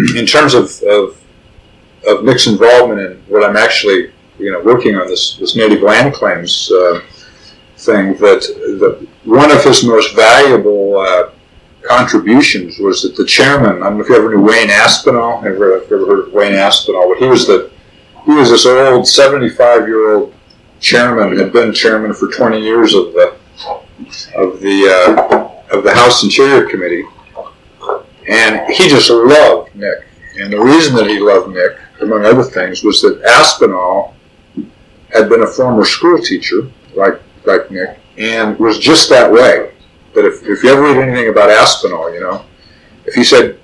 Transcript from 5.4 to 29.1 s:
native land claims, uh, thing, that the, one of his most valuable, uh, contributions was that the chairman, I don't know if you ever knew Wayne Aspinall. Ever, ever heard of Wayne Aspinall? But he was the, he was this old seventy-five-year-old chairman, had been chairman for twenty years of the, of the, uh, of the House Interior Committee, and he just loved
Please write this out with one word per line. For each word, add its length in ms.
native 280
land 320
claims, 560
uh, 300
thing, 400
that 240
the, 280
one 220
of 120
his 200
most 320
valuable, 840
uh, 300
contributions 960
was 240
that 140
the 100
chairman, 560
I 40
don't 120
know 60
if 60
you 80
ever 180
knew 80
Wayne 260
Aspinall. 760
Ever, 360
ever 240
heard 220
of 60
Wayne 200
Aspinall? 540
But 120
he 80
was 200
the, 240
he 80
was 160
this 160
old 420
seventy-five-year-old 1300
chairman, 580
had 140
been 200
chairman 400
for 140
twenty 340
years 320
of 200
the, 200
of 240
the, 320
uh, 840
of 100
the 100
House 260
Interior 480
Committee, 360
and 440
he 180
just 200
loved 680